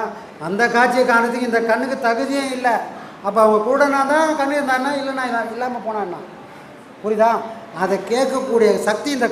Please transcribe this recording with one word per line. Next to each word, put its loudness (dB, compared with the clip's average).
அந்த 0
காட்சியை 4
காணுறதுக்கு 2
இந்த 2
கண்ணுக்கு 0
தகுதியே 0
இல்ல. -2
அப்ப -2
அவங்க 6
கூடனா 2
தான் 2
கண்ணு 0
இருந்தான்னா, 0
இல்லைன்னா -4
இல்ல, -2
இல்லாம -6
போனான்னா. -6
புரியுதா? 2
அதை 2
கேட்கக்கூடிய 2
சக்தி -2
இந்த 0